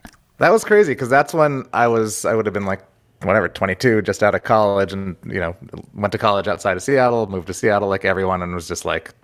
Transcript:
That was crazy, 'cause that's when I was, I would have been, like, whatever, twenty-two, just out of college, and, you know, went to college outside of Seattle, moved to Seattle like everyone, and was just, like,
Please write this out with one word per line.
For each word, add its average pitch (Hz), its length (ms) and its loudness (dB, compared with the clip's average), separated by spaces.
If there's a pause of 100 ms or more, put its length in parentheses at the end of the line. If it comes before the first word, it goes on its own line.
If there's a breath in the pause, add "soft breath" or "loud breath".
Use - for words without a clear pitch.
(400)
That 160 120 4
was 220 120 4
crazy, 208 320 4
'cause 123 140 -4
that's 139 240 2
when 147 400 2
I 117 140 4
was, 110 380 0
I 87 100 2
would 110 100 0
have 101 80 -2
been, 101 120 -4
like, 98 160 -4 (420)
whatever, 92 260 2
twenty-two, 101 540 0
just 98 200 -4
out 104 120 4
of - 80 -4
college, 101 500 2
and, 98 220 -8 (100)
you - 140 -8
know, 87 160 -6 (400)
went 101 180 -4
to 110 60 -2
college 101 280 0
outside 92 300 -2
of 92 60 -10
Seattle, 123 440 2
moved 92 200 -8
to 110 60 -8
Seattle 101 360 0
like 98 160 -2
everyone, 92 380 0
and 87 120 -6
was 85 120 -8
just, 87 180 -8
like, 82 280 -6 (100)